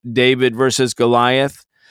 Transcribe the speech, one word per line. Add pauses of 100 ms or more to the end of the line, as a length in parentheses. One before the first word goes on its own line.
(120)
David
versus
Goliath. (260)